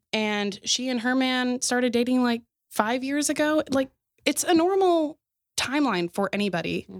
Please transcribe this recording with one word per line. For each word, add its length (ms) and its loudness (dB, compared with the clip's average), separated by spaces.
and 500 -2
she 260 -4
and 120 -2
her 140 0
man 460 0
started 300 0
dating, 320 2
like, 200 0
five 340 2
years 260 0
ago. 420 2
Like, 180 0
it's 180 0
a 100 2
normal 640 2
timeline 560 -2
for 180 -2
anybody 560 -4